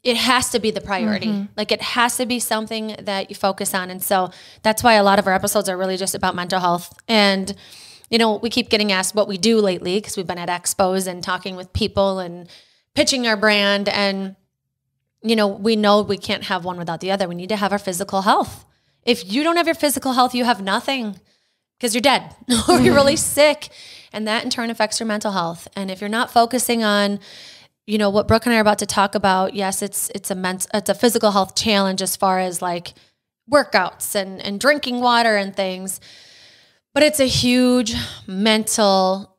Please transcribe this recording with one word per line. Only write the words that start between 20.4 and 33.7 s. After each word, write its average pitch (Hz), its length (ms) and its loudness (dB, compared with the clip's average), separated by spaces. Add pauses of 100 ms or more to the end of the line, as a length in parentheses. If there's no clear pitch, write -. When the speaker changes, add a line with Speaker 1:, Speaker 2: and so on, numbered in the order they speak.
Speaker 1:
have 226 160 0
nothing 214 580 -4 (600)
'cause 233 140 -2
you're 240 60 0
dead 226 320 0 (140)
<laughs> 233 220 0
or 359 100 6
you're 247 140 6
really 285 220 6
Speaker 2:
Mm-hmm. - 180 -4
Speaker 1:
sick. 294 360 2 (440)
And 214 140 -6
that 220 160 -2
in 247 80 -6
turn 233 180 -4
affects 220 300 -2
your 226 80 -4
mental 214 240 -2
health. 170 440 -4
And 196 140 -6
if 185 100 -8
you're 208 100 -8
not 226 220 -2
focusing 233 520 2
on, 202 360 2 (680)
you 208 100 -2
know, 208 140 2
what 196 160 2
Brooke 226 180 2
and 240 80 2
I 226 60 4
are - 20 4
about 208 180 2
to 208 60 -4
talk 202 300 0
about, 190 400 2
yes, 190 260 -4
it's, - 340 -6
it's 196 160 -10
a 190 40 -2
ment-, 185 400 -4
it's 202 140 -2
a 196 60 2
physical 226 360 2
health 190 240 0
challenge 196 480 0
as 185 120 -4
far 190 240 2
as, 180 220 -4
like, 175 320 -6 (580)
workouts 240 640 0